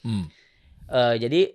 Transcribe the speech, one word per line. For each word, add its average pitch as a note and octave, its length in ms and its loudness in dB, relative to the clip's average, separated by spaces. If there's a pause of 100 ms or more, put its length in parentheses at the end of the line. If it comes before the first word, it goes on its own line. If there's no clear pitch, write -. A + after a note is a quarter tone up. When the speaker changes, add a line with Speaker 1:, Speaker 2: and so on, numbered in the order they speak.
Speaker 1:
Hmm. G2+ 300 -6 (560)
Speaker 2:
Eh, A#2+ 320 2
jadi B2+ 220 0 (140)